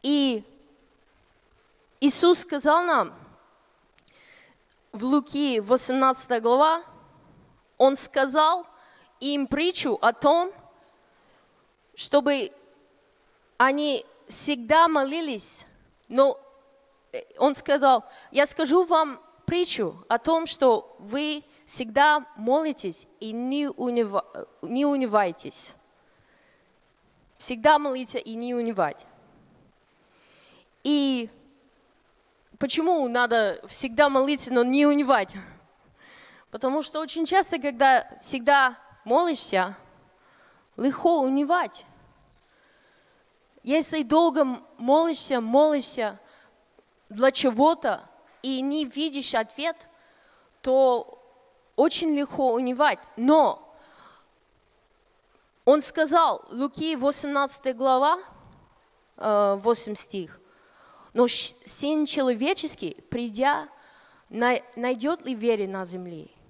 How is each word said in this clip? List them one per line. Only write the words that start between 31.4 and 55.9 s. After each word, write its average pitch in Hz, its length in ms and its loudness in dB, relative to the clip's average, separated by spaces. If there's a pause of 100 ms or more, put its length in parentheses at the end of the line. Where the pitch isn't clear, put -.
почему 311 500 0
надо 233 580 0
всегда 269 420 0
молиться, 269 440 0
но 247 100 4
не 269 240 4
унывать? 269 480 2 (1160)
Потому 277 300 -4
что - 180 -8
очень 320 240 -6
часто, 349 340 0
когда 262 480 2 (140)
всегда 262 580 2 (260)
молишься, 220 720 0 (1040)
легко 294 440 0
унывать. 277 640 -2 (1800)
Если 302 400 0
долго 311 400 2
м-, 254 200 -2 (140)
молишься, 277 640 0
молишься 240 800 0 (880)
для 247 240 2
чего-то 269 760 2 (360)
и 262 180 -4
не 285 240 -2
видишь 269 500 -4
ответ, 285 540 -6 (720)
то 262 580 2 (560)
очень 311 400 2
легко 269 380 -2
унывать. 247 460 0 (180)
Но 269 580 2 (1900)
он 294 160 6
сказал, 311 680 0